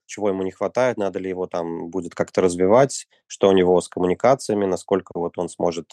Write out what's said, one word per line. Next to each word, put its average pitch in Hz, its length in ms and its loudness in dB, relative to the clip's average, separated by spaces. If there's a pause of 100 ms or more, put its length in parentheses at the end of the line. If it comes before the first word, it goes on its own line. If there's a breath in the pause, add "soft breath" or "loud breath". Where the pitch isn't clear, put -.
чего 104 220 -4
ему 95 140 -2
не 95 80 -4
хватает, 113 460 -2
надо 98 220 -4
ли 95 100 -6
его 90 180 -6
там 85 440 -6
будет 87 240 -6
как-то - 260 -2
развивать, 92 640 2 (200)
что - 220 2
у 95 40 6
него 90 280 4
с - 80 -8
коммуникациями, 101 760 0
насколько 92 500 -2
вот 85 240 -6
он 87 100 -4
сможет, 85 440 -4